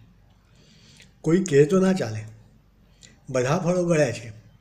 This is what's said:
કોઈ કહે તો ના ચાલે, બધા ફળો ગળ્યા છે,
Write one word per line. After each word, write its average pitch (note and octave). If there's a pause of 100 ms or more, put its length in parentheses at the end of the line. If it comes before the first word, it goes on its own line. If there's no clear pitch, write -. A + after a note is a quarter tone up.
(1200)
કોઈ E3+
કહે C#3+
તો F#3
ના F#3
ચાલે, A2 (1040)
બધા C3
ફળો F3+
ગળ્યા D3+
છે, A2+ (280)